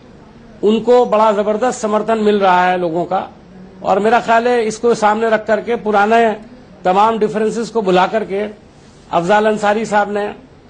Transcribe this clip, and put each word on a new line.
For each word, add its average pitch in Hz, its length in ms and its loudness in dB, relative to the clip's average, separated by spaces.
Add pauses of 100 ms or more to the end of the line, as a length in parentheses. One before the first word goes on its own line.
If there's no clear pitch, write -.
(640)
उनको 226 440 4
बड़ा 214 260 2
जबरदस्त 214 480 -2
समर्थन 214 400 -2
मिल 208 200 2
रहा 180 240 2
है 180 140 0
लोगों 175 280 -4
का। - 220 -4 (540)
और 190 160 0
मेरा 226 220 2
ख्याल 233 280 0
है 240 160 0
इसको 220 300 0
सामने 220 360 0
रख 214 160 0
करके, 214 300 -2
पुराने 214 540 2 (540)
तमाम 208 340 2
differences 214 520 -2
को 226 120 -4
भुला 185 240 2
करके 202 360 -4 (680)
अफजाल 202 340 2
अंसारी 208 400 0
साहब 202 260 -2
ने 208 220 -6 (360)